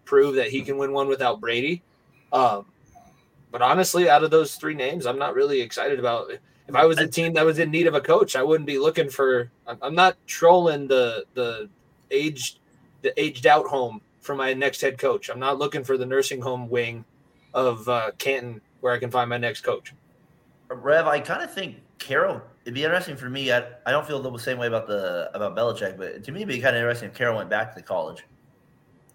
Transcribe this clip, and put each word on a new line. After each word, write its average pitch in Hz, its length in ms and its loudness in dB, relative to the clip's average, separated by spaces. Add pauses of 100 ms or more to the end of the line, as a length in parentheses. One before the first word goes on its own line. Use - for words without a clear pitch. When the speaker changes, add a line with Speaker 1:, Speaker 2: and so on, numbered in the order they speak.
Speaker 1:
prove 139 300 6
that 120 120 2
he 131 140 -4
can 139 160 -4
win 139 140 -2
one 139 160 0
without 127 320 0
Brady. 127 420 -2 (500)
Um, 120 340 2 (840)
but 120 100 -6
honestly, 175 480 4
out 147 160 8
of 151 60 0
those 156 260 4
three 156 180 -6
names, 143 300 -4
I'm 123 140 -2
not 143 160 -4
really 139 260 2
excited 120 380 -4
about. 117 320 -2 (380)
If - 60 -10
I 147 120 6
was 160 120 4
a 156 80 2
team 165 280 -2
that 156 100 4
was 156 140 4
in 160 120 2
need 170 160 2
of 156 80 2
a 143 60 4
coach, 180 340 4
I 131 80 2
wouldn't 151 240 2
be 143 120 -2
looking 156 320 2
for. 127 400 0 (160)
I'm, 120 160 -12
I'm 143 120 -6
not 180 220 6 (100)
trolling 165 600 4
the, 120 460 2
the 113 340 -4 (420)
aged, 139 500 -2 (420)
the 135 180 0
aged 151 260 0
out 151 200 6
home 120 340 -4 (200)
for - 140 -8
my 131 200 -2
next 135 260 -2
head 135 160 0
coach. 131 320 -2
I'm 120 120 -8
not 135 180 -2
looking 143 260 -4
for 131 140 0
the 123 80 -4
nursing 135 340 -2
home 123 300 -8
wing 117 340 -4 (480)
of, 120 380 0
uh, 113 260 0
Canton 123 460 -4 (180)
where 123 140 0
I 120 40 -4
can 120 120 -6
find 123 180 0
my 120 80 -4
next 120 240 -4
coach. - 320 -6 (800)
Speaker 2:
Rev, 139 360 0
I 147 140 0
kinda 240 260 -6
think 185 300 -12 (220)
Carroll, 151 420 -2 (240)
it'd 120 100 -12
be 135 80 -6
interesting 165 340 -2
for 123 120 -14
me. 131 240 -4
I, 123 60 4 (280)
I 117 60 -2
don't 151 140 0
feel 147 160 -6
the 127 160 -8
same 123 200 -6
way 120 80 -2
about 113 220 -2
the, 92 460 -4
about 98 200 -4
Belichick, 104 440 -4
but 95 260 -12
to 135 80 -12
me, 185 80 -10
it'd 214 80 -8
be 147 120 -4
kinda 127 160 2
interesting 117 340 -2
if - 40 -20
Carroll 117 220 -2
went 92 140 -6
back 110 240 -2
to 90 60 -18
the - 60 -20
college. 87 380 -6 (920)